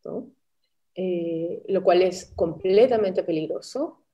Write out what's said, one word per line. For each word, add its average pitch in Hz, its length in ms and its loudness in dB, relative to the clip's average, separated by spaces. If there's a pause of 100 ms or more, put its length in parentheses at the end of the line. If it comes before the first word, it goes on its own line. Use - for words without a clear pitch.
¿no? - 280 -12 (640)
Eh, 170 720 -4
lo 190 160 0
cual 180 180 6
es 180 340 -2
completamente 190 880 2
peligroso. 165 800 -6 (120)